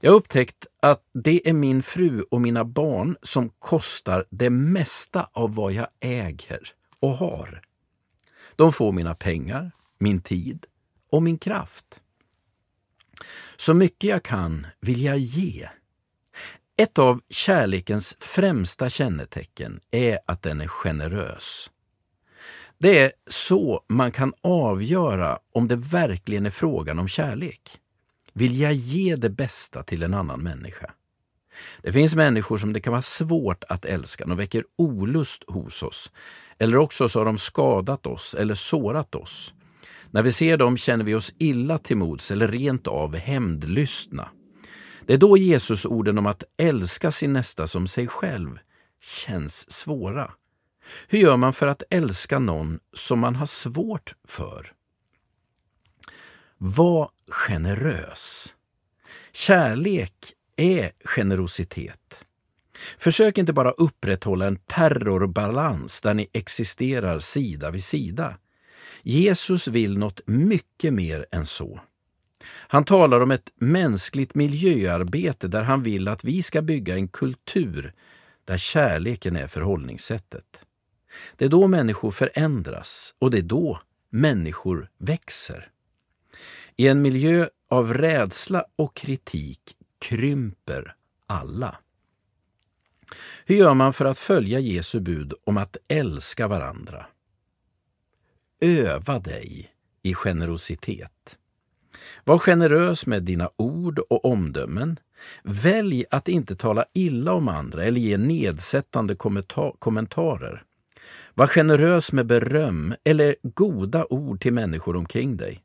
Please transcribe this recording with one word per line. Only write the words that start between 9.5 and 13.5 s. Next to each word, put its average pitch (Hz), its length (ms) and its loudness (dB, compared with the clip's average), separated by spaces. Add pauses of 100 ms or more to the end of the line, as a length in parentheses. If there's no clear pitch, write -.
min 98 220 2
tid - 440 -6 (460)
och 160 120 4
min 165 140 0
kraft. - 640 -10 (1600)